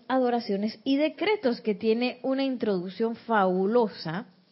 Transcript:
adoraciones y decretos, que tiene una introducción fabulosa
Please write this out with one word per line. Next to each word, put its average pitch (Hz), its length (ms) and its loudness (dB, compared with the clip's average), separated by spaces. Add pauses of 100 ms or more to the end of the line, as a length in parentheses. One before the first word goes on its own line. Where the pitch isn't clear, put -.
adoraciones 233 760 0
y 269 140 2
decretos, 302 640 0
que 220 120 0
tiene 226 480 0
una 262 220 0
introducción 226 720 -2
fabulosa 196 1120 0 (240)